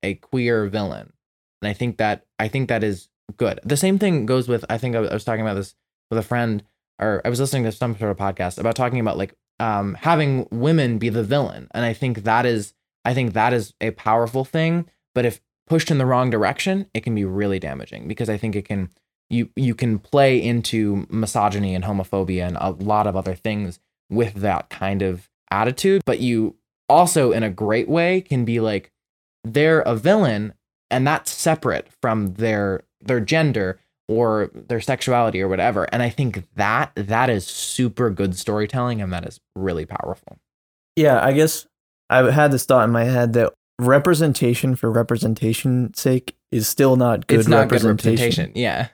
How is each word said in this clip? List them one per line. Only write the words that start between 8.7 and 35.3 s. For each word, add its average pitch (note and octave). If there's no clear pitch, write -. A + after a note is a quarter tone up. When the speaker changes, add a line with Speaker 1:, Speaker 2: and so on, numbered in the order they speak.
Speaker 1:
talking B2
about, A2
like, F#2+
um, G2+
having D3
women B2+
be A2+
the A2+
villain. G2
And A#2+
I A2+
think A2
that A2+
is, A2+
I B2
think A#2+
that A2
is A2
a A2
powerful A#2
thing. E3
But B2
if A2+
pushed D#3+
in D3+
the C3
wrong B2+
direction, C3+
it A2
can A#2
be G2+
really G2
damaging, C2+
because G#2+
I G#2+
think G#2
it G2+
can, G2
you, A#2
you B2
can A2+
play C3+
into A2
misogyny G#2
and F#2
homophobia F#2
and F2
a F#2
lot G#2
of F#2
other F#2
things G#2
with G#2
that G2
kind F#2+
of F#2
attitude. B2
But -
you A#2
also, D3+
in A2+
a G#2+
great G#2+
way, E3+
can B2+
be A#2
like, G#2
they're D3
a A#2+
villain, A2+
and C3
that's -
separate C#3
from G#2+
their, G#2
their B2
gender A2
or A2
their A2+
sexuality A#2+